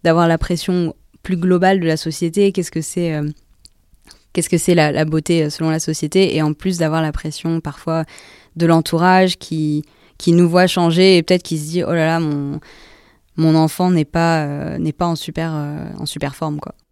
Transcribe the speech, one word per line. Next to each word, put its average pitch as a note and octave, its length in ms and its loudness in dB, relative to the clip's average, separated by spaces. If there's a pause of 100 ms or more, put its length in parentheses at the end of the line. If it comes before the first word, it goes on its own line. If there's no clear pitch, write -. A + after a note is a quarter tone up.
d'avoir E3+ 240 4
la E3 100 2
pression F3 560 -2 (280)
plus F#3 140 -2
globale F3+ 440 2
de E3+ 60 -2
la D#3 100 0
société. E3+ 560 -2
Qu'est-ce F3+ 180 -4
que D#3+ 120 -6
c'est, E3+ 320 -4
euh, D3 140 -4 (1040)
qu'est-ce - 160 -2
que E3+ 100 2
c'est F3 160 2
la, D3+ 180 4
la D#3 120 0
beauté, D#3 400 0
euh, D3+ 60 -2
selon D#3+ 200 -4
la D#3+ 100 -2
société ? D#3 560 0
Et D#3 60 0
en D3+ 100 0
plus F3+ 260 -4
d'avoir D#3+ 240 0
la D3+ 100 -2
pression E3 480 -4
parfois D#3+ 440 -6 (520)
de E3 100 2
l'entourage F3 720 4
qui, D3+ 440 -4 (360)
qui - 140 2
nous F3 160 6
voit F3+ 180 4
changer F3+ 500 4
et E3+ 60 4
peut-être F3+ 200 2
qui D#3+ 160 -6
se D3+ 120 -8
dit, « E3+ 160 -2
Oh - 80 -4
là D#3+ 100 0
là, E3 160 0
mon, D3 400 -4 (760)
mon D#3+ 180 4
enfant D#3+ 360 2
n'est D#3+ 140 2
pas, E3 400 0
euh, C#3+ 340 -8
n'est D#3 140 -2
pas F3 140 -4
en E3 100 -2
super, E3 380 -8
euh, D3 320 -8 (120)
en - 60 -8
super C#3+ 320 -8
forme, D3+ 240 -6
quoi. » - 140 -16 (180)